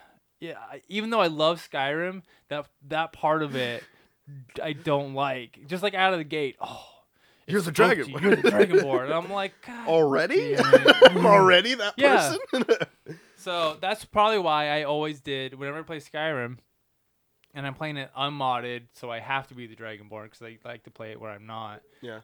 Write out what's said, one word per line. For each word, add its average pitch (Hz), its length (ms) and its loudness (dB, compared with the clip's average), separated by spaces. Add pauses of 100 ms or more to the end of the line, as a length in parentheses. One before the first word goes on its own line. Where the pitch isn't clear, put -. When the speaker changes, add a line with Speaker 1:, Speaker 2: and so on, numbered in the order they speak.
(400)
Speaker 1:
yeah, 165 200 -12
I, 127 280 -18
even 214 220 -6
though 226 100 0
I 180 80 4
love 160 420 -2
Skyrim, 160 520 -4 (280)
that, 143 180 -8 (200)
that 156 260 -4
part 156 300 0
of 139 120 -6
it, 120 280 -6 (400)
Speaker 2:
<laughs> 143 400 -14
Speaker 1:
I 156 100 -6
don't 143 400 -2
like. 135 540 -6
Just, 180 160 -6
like, 202 120 0
out 190 180 2
of 175 60 -2
the 156 60 -6
gate, 147 360 -4
"Oh, - 240 -12 (640)
Speaker 2:
You're 190 120 -2
Speaker 1:
it's 170 80 -4
Speaker 2:
the 160 60 -6
Speaker 1:
spoke 226 220 6
to 147 80 -4
Speaker 2:
Dragonborn. 139 180 -8
Speaker 1:
you. 190 60 2
You're 196 100 6
the - 140 4
Dragonborn." 180 540 2
And 151 80 -4
I'm 175 180 -4
like, 196 220 -6 (120)
"God 240 220 -12
Speaker 2:
Already? 165 680 2
Speaker 1:
damn 480 180 4
it." - 440 8
Speaker 2:
<laughs> - 80 2
Already 196 500 6
that 208 220 -4
Speaker 1:
Yeah. 214 380 4 (160)
Speaker 2:
person? 254 180 -2
<laughs> 226 60 6 (640)
Speaker 1:
So 165 380 -4
that's 196 240 -6
probably 214 340 2
why 151 300 0
I 151 160 -2
always 151 380 -4
did, 135 320 -8
whenever 139 260 -10
I - 40 -12
play 156 180 -12
Skyrim, 139 560 -6 (960)
and 139 120 -12
I'm 139 80 -8
playing 151 220 -10
it 135 180 -12
unmodded, 127 840 -6
so 123 140 -14
I 117 120 -10
have 135 260 -6
to 135 80 -20
be 123 100 -16
the 110 120 -20
Dragonborn 107 520 -16
'cause - 120 -20
I 113 160 -20 (100)
like 120 160 -18
to 123 80 -20
play 113 200 -16
it 110 100 -18
where 110 100 -14
I'm 104 140 -20
not. 110 360 -14 (200)
Speaker 2:
Yeah. 113 220 -16